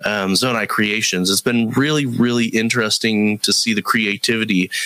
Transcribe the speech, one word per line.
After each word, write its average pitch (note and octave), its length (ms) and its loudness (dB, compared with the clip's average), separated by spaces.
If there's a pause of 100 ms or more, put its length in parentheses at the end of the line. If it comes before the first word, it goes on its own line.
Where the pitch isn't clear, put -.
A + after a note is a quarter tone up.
um, G2 300 0
Zonai A2+ 340 0
creations. G#2 600 0
It's G2 100 0
been A#2 300 0
really, D3 340 2
really A#2+ 420 2
interesting A2 920 0
to - 140 0
see - 200 0
the G#2 100 -2
creativity G#2+ 880 0 (160)